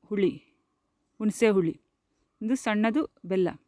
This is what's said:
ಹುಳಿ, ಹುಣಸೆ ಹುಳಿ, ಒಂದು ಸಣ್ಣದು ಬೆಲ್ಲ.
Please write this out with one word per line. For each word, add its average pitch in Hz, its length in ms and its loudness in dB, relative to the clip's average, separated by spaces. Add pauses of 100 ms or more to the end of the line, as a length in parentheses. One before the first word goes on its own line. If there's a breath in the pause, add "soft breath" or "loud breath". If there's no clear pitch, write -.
ಹುಳಿ, 196 220 2 (880)
ಹುಣಸೆ 214 380 2
ಹುಳಿ, 170 160 2 (680)
ಒಂದು 220 220 -4
ಸಣ್ಣದು 220 400 0 (280)
ಬೆಲ್ಲ. 190 180 0 (180)